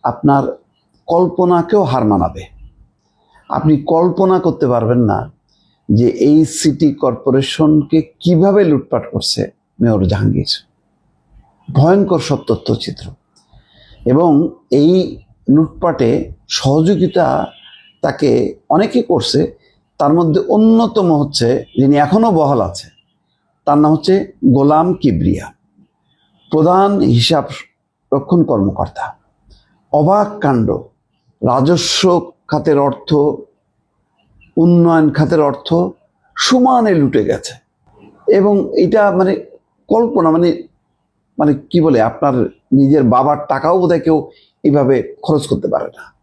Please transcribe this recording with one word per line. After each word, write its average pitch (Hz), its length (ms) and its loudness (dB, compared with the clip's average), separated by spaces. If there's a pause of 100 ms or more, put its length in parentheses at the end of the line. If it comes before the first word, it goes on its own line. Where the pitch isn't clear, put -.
আপনার 139 540 -2 (500)
কল্পনাকেও 175 760 0
হার 127 220 -2
মানাবে। 95 400 -2 (1040)
আপনি 156 280 0
কল্পনা 175 640 0
করতে 165 260 -2
পারবেন 120 320 0
না 104 340 -2 (580)
যে 113 180 2
এই 147 360 4
সিটি 147 500 -2
কর্পোরেশনকে 147 1080 0 (180)
কিভাবে 190 440 2
লুটপাট 135 380 -2 (100)
করছে - 380 -6 (300)
মেয়র 107 240 2
জাহাঙ্গীর। 104 420 -2 (1300)
ভয়ঙ্কর 180 460 2
সব 135 280 -4
তথ্যচিত্র। - 640 -6 (960)
এবং 151 420 2 (220)
এই 165 480 0 (320)
লুটপাটে 143 840 0 (160)
সহযোগিতা 160 1040 0 (480)
তাকে 120 540 -2 (140)
অনেকে 226 340 0
করছে, 160 540 -2 (420)
তার 147 140 0
মধ্যে 165 280 0
অন্যতম 220 720 2
হচ্ছে, 139 520 -2 (140)
যিনি 139 180 2
এখনো 196 360 2
বহাল 143 280 0
আছে, 90 280 -8 (760)
তার 147 140 2
নাম 151 140 4
হচ্ছে 185 400 -2 (120)
গোলাম 143 500 2
কিবরিয়া, - 580 -2 (1000)
প্রধান 190 500 2
হিসাব 127 440 0 (680)
রক্ষণ 139 320 0
কর্মকর্তা। - 720 -4 (760)
অবাক 196 460 0
কাণ্ড, 127 320 0 (720)
রাজস্ব 160 880 0 (180)
খাতের 151 300 0
অর্থ, 143 360 -2 (1400)
উন্নয়ন 170 540 4
খাতের 151 300 0
অর্থ 143 340 -2 (600)
সমানে 247 580 2
লুটে 139 300 0
গেছে। - 300 -6 (800)
এবং 202 460 2
এটা, 202 320 2
মানে, 185 360 -2 (420)
কল্পনা, 220 420 0
মানে, 170 320 0 (760)
মানে, 147 160 0 (160)
কি 175 100 2
বলে, 143 220 2
আপনার 127 320 -2 (380)
নিজের 139 300 4
বাবার 131 340 2 (120)
টাকাও 156 300 0
বোধহয় 170 220 0
কেউ 156 300 0 (320)
এইভাবে 135 600 0
খরচ 147 240 -2
করতে - 220 -4
পারে 71 160 -4
না। - 380 -18